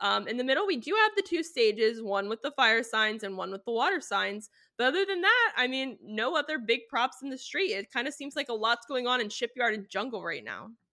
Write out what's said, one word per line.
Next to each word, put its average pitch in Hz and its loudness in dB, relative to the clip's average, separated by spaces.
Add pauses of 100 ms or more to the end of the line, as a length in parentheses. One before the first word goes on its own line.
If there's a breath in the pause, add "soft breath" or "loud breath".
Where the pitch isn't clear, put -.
um, 202 2
in 247 -2
the 254 0
middle, 285 2
we 359 2
do 294 -4
have 440 4
the 392 0
two 339 -2
stages, 226 2
one 202 -2
with 226 -6
the 277 -4
fire 226 4
signs 214 0
and 196 -6
one 185 -4
with 196 -10
the 240 -4
water 285 2
signs. 202 -4 (280 soft breath)
But 247 4
other 370 2
than 370 -2
that, 453 4
I 247 2
mean, 262 -4
no 226 -2
other 302 -2
big 233 -2
props 254 -2
in 269 -8
the 262 -8
street. 196 -2
It 196 -6
kinda 262 -2
seems 285 -10
like 294 -4
a 233 -2
lot's 226 0
going 254 -2
on 247 2
in 214 -2
Shipyard 240 -2
and 208 -8
Jungle 202 -4
right 143 -6
now. 117 -10 (200)